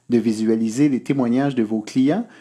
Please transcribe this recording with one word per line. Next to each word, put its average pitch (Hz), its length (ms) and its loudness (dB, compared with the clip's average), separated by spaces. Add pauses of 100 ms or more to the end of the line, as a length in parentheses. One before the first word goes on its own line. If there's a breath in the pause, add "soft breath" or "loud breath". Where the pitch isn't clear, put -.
de 120 80 4
visualiser 113 720 0
les 127 120 -2
témoignages 135 540 -2
de 120 80 0
vos 110 160 -2
clients 139 480 0 (140 loud breath)